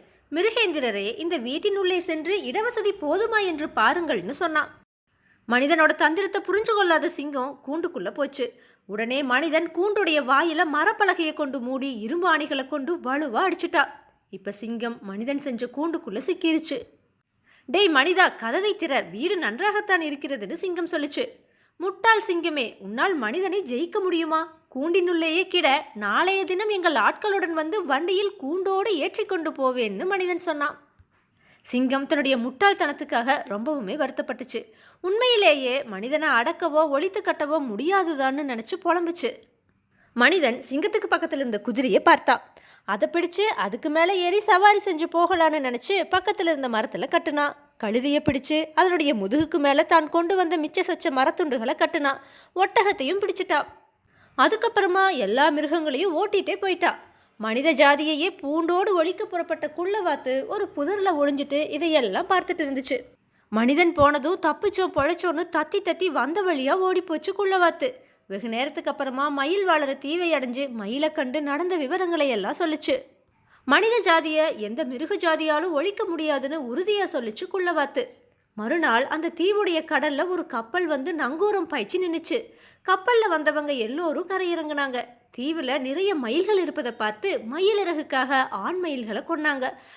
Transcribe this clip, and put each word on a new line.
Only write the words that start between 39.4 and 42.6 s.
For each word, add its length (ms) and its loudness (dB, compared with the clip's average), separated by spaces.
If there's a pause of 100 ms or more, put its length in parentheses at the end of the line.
மனிதன் 560 4
சிங்கத்துக்கு 400 0
பக்கத்துல 240 0
இருந்த 260 -2
குதிரையை 400 2
பார்த்தான். 420 6 (420)